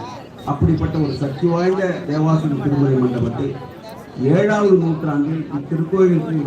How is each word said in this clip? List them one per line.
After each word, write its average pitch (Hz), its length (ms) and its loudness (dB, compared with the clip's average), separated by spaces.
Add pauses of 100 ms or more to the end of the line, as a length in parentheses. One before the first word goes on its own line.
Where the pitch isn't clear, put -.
(520)
அப்படிப்பட்ட 160 420 2 (100)
ஒரு 135 180 -2
சக்தி 139 320 -2
வாய்ந்த 185 300 2 (260)
தேவாசிரியர் 156 560 0
திருமண 139 260 4 (120)
மண்டபத்தில் 123 500 -2 (840)
ஏழாவது 208 480 4
நூற்றாண்டில் 156 580 -2 (160)
இத்திருக்கோயிலுக்கு 165 880 0